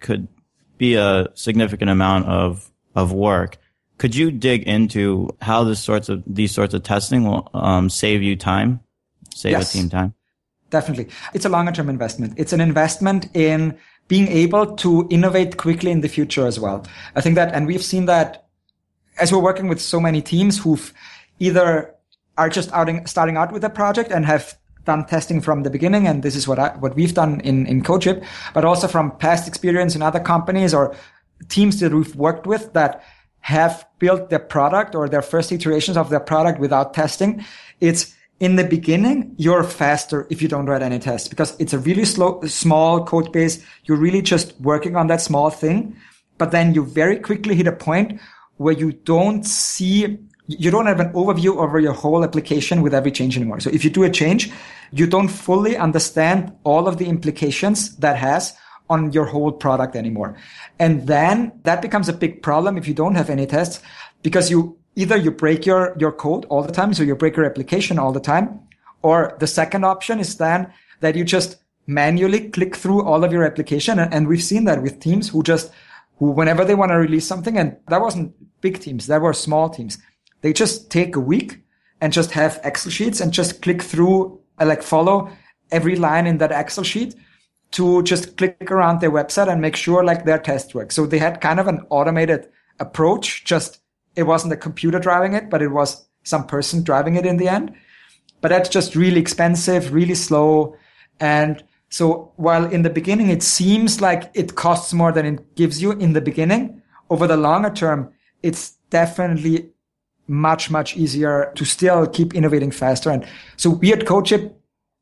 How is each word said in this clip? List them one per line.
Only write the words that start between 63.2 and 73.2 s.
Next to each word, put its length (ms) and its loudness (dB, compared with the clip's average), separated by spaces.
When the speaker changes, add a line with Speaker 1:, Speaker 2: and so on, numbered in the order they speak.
Speaker 2:
any 160 -2
tests, 380 -2
because 260 2
you, 260 2
either 220 0
you 120 2
break 380 0
your, 320 2
your 120 2
code 340 -4
all 180 0
the 100 -8
time, 220 0
so 80 0
you 120 0
break 200 0
your 100 2
application 540 -2
all 120 0
the 80 -4
time, 400 -2
or 360 2
the 60 -2
second 400 -2
option 340 -2
is 180 -6
then 360 -2
that 140 0
you 80 -2
just 340 -2
manually 640 2
click 260 -2
through 280 0
all 200 2